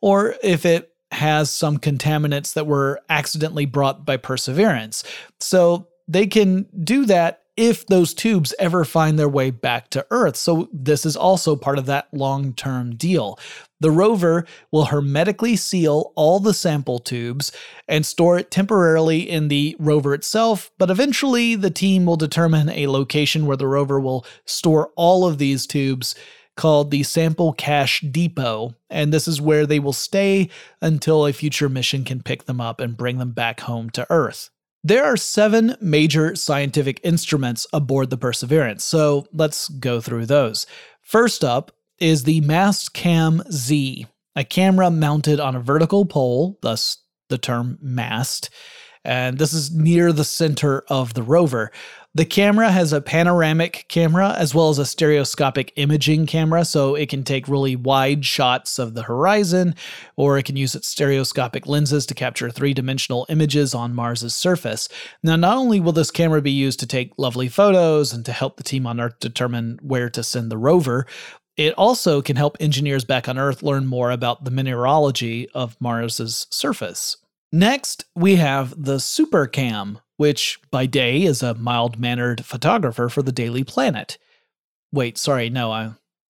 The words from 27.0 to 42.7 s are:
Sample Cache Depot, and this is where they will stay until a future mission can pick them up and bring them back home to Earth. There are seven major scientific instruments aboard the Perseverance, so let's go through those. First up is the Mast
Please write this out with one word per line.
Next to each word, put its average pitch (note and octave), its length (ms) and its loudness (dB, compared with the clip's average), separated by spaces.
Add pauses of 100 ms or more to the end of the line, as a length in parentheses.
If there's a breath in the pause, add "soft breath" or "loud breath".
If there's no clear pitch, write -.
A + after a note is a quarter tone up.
Sample D#3+ 500 0
Cache C#3+ 480 0
Depot, C3 720 -4 (160)
and D3 240 -2
this D#3+ 140 0
is D#3 120 -2
where D3+ 280 2
they D3+ 100 2
will C#3 160 -2
stay G3 560 0 (320 loud breath)
until D#3 460 2
a C#3+ 40 0
future C#3+ 380 -2
mission C3 340 -2
can B2+ 200 -8
pick - 220 -6
them B2 140 -4
up A#2 200 -6
and A#2+ 180 -8
bring B2 220 -4
them B2 100 -4
back A#2 300 -4
home A#2 320 -8
to - 180 -6
Earth. D3+ 400 0 (340)
There A3+ 220 4
are C4 120 2
seven A3 640 2
major D#3 560 2
scientific C#3 680 -2
instruments C#3+ 680 -2
aboard C3+ 380 0
the C3+ 80 -4
Perseverance, B2 680 0
so D3 480 0
let's D#3 360 -2
go B2 340 -4
through A#2 240 -4
those. B2 400 2 (380 loud breath)
First A3+ 400 2
up C3 280 -2 (280)
is D#3+ 240 2
the D#3 180 2
Mast F3+ 500 2